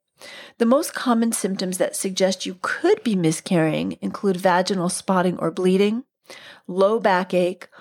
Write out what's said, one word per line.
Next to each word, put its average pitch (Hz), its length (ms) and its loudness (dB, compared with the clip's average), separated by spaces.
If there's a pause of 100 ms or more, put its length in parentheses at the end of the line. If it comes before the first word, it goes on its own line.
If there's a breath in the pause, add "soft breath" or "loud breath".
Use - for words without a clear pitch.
(580 loud breath)
The 233 80 0
most 269 300 2
common 233 360 0
symptoms 190 460 -4
that - 180 -2
suggest 190 520 -2
you 185 160 -10
could - 400 0
be 220 120 0
miscarrying 160 840 0
include 190 360 -2
vaginal 185 520 2
spotting 180 480 0
or 165 140 -2
bleeding, 190 540 2 (600 loud breath)
low 196 340 2
backache, 185 720 0 (120)